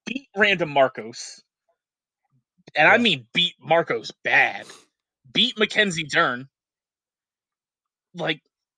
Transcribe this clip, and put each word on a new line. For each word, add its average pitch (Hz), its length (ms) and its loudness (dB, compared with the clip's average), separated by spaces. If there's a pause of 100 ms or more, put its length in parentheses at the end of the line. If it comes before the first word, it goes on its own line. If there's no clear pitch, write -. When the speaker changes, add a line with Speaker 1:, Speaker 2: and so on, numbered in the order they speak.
Speaker 1:
beat 269 300 -12
Randa 196 300 2
Marcos, 127 760 -2 (1300)
and 156 100 6
I 196 100 8
Speaker 2:
Yeah. 240 60 4
Speaker 1:
mean 147 300 -2
beat 175 280 -4
Marcos 143 520 0 (100)
bad, 117 440 0 (680)
beat 220 260 -2
Mackenzie 202 460 -2
Dern. 139 440 -2 (1700)
Like, 160 280 -6 (360)